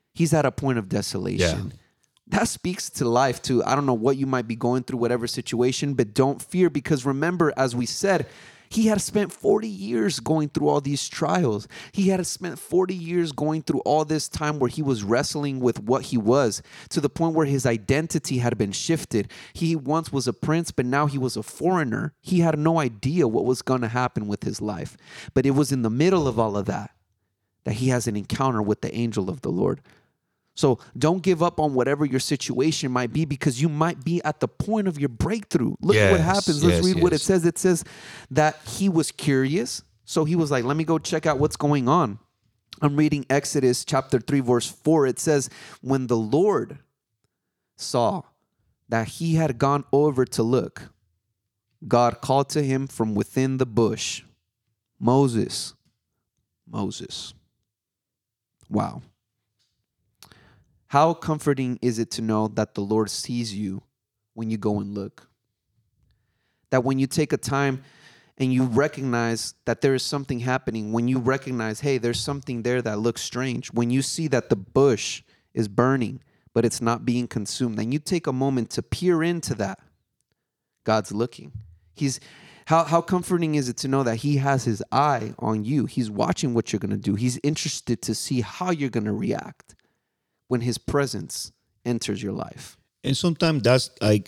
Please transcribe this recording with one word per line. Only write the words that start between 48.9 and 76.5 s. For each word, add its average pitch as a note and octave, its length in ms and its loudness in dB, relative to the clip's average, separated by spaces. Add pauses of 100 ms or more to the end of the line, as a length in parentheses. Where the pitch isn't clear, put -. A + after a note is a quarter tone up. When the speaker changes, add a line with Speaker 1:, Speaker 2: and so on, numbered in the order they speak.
Speaker 1:
he E3 260 -2
had D#3 240 2
gone C#3 340 2
over C#3+ 320 4
to A#2+ 200 -2
look, - 480 -2 (960)
God A#2+ 340 2
called C#3 280 0
to D#3 120 0
him C3+ 240 -2
from A2 300 -4
within C3 420 0
the B2+ 80 0
bush, A2 560 0 (760)
'Moses, A#2+ 760 2 (960)
Moses.'" - 640 -8 (1400)
Wow. G#2 320 -4 (1900)
How D#3+ 260 4
comforting C3+ 680 -2
is A#2+ 180 0
it A2+ 120 -4
to - 100 -6
know A2 280 0
that G#2 260 -4
the G#2 60 -4
Lord G#2 280 0
sees A#2 440 -6
you G2 300 -6 (500)
when A2+ 160 -8
you A2+ 80 -4
go G#2 220 -2
and G2+ 140 -6
look? - 340 -10 (1400)
That C3 140 2
when C3 160 0
you C3+ 80 2
take D3+ 260 -2
a B2 40 2
time C#3 460 -2 (540)
and C3 160 0
you B2+ 100 2
recognize A#2+ 920 -2 (120)
that A#2 160 -2
there C3+ 140 4
is B2 80 -2
something C3+ 380 -4
happening, A2+ 500 -4
when A#2 160 0
you C3 120 2
recognize, B2 600 -2
"Hey, C#3 160 0
there's A#2 220 -2
something C3 440 -6
there B2 180 0
that G#2+ 180 -4
looks A2+ 220 0
strange," B2 500 -6
when A#2+ 180 0
you C3 120 2
see D#3 260 -4
that B2+ 220 0
the A#2+ 60 2
bush B2 680 0 (300)
is A2 140 -2
burning, B2 540 0 (320)